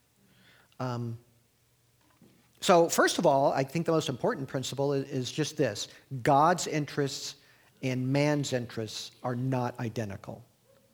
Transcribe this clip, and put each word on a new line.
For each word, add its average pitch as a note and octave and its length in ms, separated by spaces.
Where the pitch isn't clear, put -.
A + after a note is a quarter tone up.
Um, A#2+ 380
so E3+ 300
first - 280
of G3 80
all, C#3+ 280
I C3+ 100
think E3 220
the E3 60
most D#3+ 180
important C#3+ 380
principle C#3 460
is, C#3 160
is B2+ 220
just - 260
this. A2+ 300
God's D3+ 440
interests C#3+ 680
and B2+ 260
man's C#3+ 460
interests A2+ 580
are B2+ 120
not B2 440
identical. A2 640